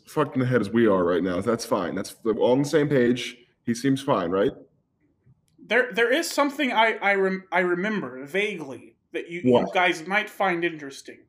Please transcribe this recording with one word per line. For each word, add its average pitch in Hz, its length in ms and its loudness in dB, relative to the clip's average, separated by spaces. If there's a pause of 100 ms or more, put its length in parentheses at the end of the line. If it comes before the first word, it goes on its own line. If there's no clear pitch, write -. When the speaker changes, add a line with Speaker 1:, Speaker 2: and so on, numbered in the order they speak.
Speaker 1:
fucked - 280 -4
in 131 40 0
the 123 80 0
head 123 140 2
as 98 100 -4
we 113 160 4
are 95 160 4
right 87 180 2
now. 92 200 -2
That's 113 240 -2
fine. 87 280 -2
That's, 98 300 -8
we're 110 140 0
all 120 160 4
on 139 100 2
the 143 60 -4
same 147 200 2
page. 123 480 0 (280)
He 117 100 -2
seems 135 260 0
fine, 98 300 0
right? 101 200 2 (1080)
Speaker 2:
There, 240 320 -2
there 233 200 0
is 320 180 0
something 285 420 0
I, 220 300 4
I 202 140 2
rem-, 190 360 0
I 175 80 2
remember 175 680 -2
vaguely 160 680 -6 (180)
that 165 160 -8
you, 175 140 -10
you 127 80 4
Speaker 1:
What? 185 220 4
Speaker 2:
guys 180 340 0
might 202 220 -2
find 175 360 -2
interesting. 147 640 -10